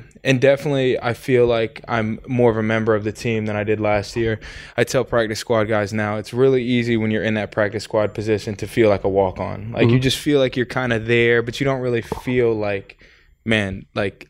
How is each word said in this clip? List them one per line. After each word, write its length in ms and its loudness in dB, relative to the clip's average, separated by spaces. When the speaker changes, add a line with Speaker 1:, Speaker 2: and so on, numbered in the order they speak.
Speaker 1:
and 160 2
definitely, 580 2
I 140 -2
feel 340 2
like 400 -2
I'm 400 -2
more 240 2
of 60 0
a 60 0
member 320 2
of 100 -2
the 80 -2
team 320 -4
than 100 -4
I 100 -2
did 160 0
last 360 0
year. 240 -2
I 60 2
tell 200 0
practice 360 -2
squad 240 0
guys 280 -2
now, 240 -2
it's 160 -10
really 320 2
easy 320 0
when 140 0
you're 140 0
in 100 0
that 160 -4
practice 340 -2
squad 300 -2
position 420 -2
to 100 -8
feel 220 2
like 160 2
a 60 0
walk-on. 640 -2
Like, 100 0
you 60 6
Speaker 2:
Mm-hmm. 120 4
Speaker 1:
just 160 0
feel 220 0
like 180 0
you're 80 0
kinda 360 -2
there, 420 4
but 180 -8
you 40 -2
don't 160 0
really 200 -2
feel 540 0
like, 500 -6
"Man, 400 0
like, 360 -4